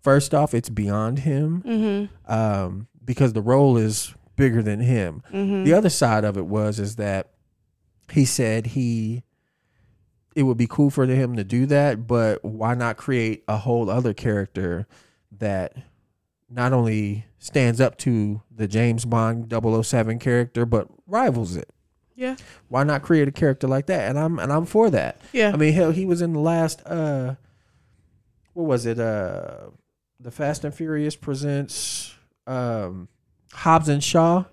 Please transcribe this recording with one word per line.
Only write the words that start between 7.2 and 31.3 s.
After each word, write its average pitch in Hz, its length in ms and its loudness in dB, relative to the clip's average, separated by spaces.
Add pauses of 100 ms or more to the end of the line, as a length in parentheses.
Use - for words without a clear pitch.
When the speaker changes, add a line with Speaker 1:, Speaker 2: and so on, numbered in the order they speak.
Speaker 1:
he 147 140 4
said 113 420 0
he, 117 560 -2 (1120)
it 147 80 2
would 127 140 2
be 117 100 2
cool 143 220 2
for 135 160 2
him 127 300 0
to 107 80 -4
do 120 220 0
that, 143 420 2
but 113 380 2
why 110 300 -2
not 117 220 -2
create 113 500 -2
a 107 100 -2
whole 117 320 0
other 117 240 0
character 98 760 -4 (500)
that 98 380 -4 (720)
not 123 240 -2
only 107 520 0 (140)
stands 120 420 0
up 123 160 2
to 107 440 0 (140)
the 110 120 -4
James 117 380 0
Bond 113 440 -2
double 113 260 0
oh 113 60 2
seven 117 360 0
character, 120 480 0
but 113 220 0 (200)
rivals 131 500 0
it? - 120 -10 (460)
Speaker 2:
Yeah. 254 200 -6 (340)
Speaker 1:
Why 127 140 2
not 147 180 0
create 151 260 4
a 139 40 -4
character 135 360 0
like 135 200 0
that? 135 220 0
And 135 100 -2
I'm, 160 200 -2
and 135 120 -2
I'm 165 140 0
for 220 260 2
that. 78 280 0 (140)
Speaker 2:
Yeah. 214 200 2
Speaker 1:
I 151 40 0
mean, 151 160 4
hell, 165 180 4
he 185 140 -2
was 175 160 0
in 170 120 -2
the 151 60 -2
last, 165 460 0
uh, 143 500 -4 (1160)
what 175 120 -6
was 123 200 0
it? 117 140 -2
Uh, 98 720 -4 (500)
the 123 120 -18
Fast 147 340 -4
and 143 80 -6
Furious 151 420 -4
presents, 143 1000 -6 (320)